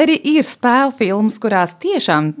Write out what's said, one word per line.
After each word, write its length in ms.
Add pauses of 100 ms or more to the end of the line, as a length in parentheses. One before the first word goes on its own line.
arī 80 (180)
ir 80
spēļu 560
filmas, 400
kurās 400
tiešām 640